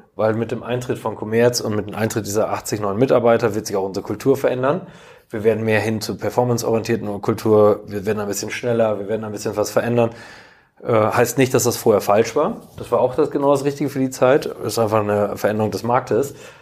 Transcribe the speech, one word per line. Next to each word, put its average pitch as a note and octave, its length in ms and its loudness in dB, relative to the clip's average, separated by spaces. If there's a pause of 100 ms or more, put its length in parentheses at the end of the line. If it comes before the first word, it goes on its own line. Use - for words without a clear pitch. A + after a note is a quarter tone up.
(160)
weil A2 180 2
mit A2 160 -4
dem A#2 140 -6
Eintritt B2 340 -6
von A2 160 -6
Commerz A#2 460 2
und G#2+ 160 -2
mit G2+ 100 -2
dem G2+ 80 -12
Eintritt G#2+ 320 -2
dieser G2+ 240 0
achtzig G2+ 300 -6
neuen G2+ 180 -2
Mitarbeiter A#2 560 2
wird G#2+ 120 -6
sich G2 100 -6
auch G2 100 -2
unsere F#2+ 180 -6
Kultur B2 320 0
verändern. C3 520 -2 (460)
Wir G#2+ 80 -6
werden A2 220 2
mehr A2 160 2
hin G#2+ 200 -2
zur G#2 160 -6
performanceorientierten A2 1040 -2
Kultur. G#2+ 680 4
Wir G2+ 180 -8
werden G#2+ 140 -2
ein G2+ 80 -6
bisschen G#2 240 -6
schneller. A2+ 480 0
Wir G2 80 -8
werden A2 160 -4
ein G#2+ 80 -8
bisschen G#2 240 -6
was G#2 160 0
verändern. A#2 380 2 (720)
Äh, A#2+ 120 -2
heißt A2 460 2
nicht, B2+ 140 2
dass A#2 120 2
das A2+ 120 0
vorher G#2 240 4
falsch G#2+ 360 2
war. F3 240 -2 (180)
Das - 140 -8
war A2+ 80 2
auch B2+ 160 0
das, C#3+ 160 2
genau C#3 180 2
das C3+ 140 2
Richtige C#3+ 260 -2
für C#3 80 -6
die C3 120 0
Zeit. C3 360 2
Ist - 320 -6
einfach A2 220 2
eine G#2 360 0
Veränderung G#2+ 360 0
des G2 100 -4
Marktes. A#2+ 540 0 (260)